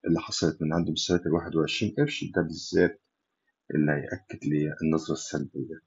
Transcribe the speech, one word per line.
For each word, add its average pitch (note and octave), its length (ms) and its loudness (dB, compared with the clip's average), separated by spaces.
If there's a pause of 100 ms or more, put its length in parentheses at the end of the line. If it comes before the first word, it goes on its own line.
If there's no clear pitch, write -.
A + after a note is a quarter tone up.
اللي E2 120 4
حصلت - 420 0
من D#2 120 0
عند E2+ 160 2
مستويات F2 360 0
الواحد D#2+ 300 0
وعشرين D#2+ 420 0
قرش، D3 260 0 (120)
ده F2+ 60 4
بالذات E2+ 600 2 (720)
اللي D2+ 160 4
هيأكد - 540 -6
لي D2+ 380 0
النظرة D#2+ 300 0
السلبية. D#2 720 -6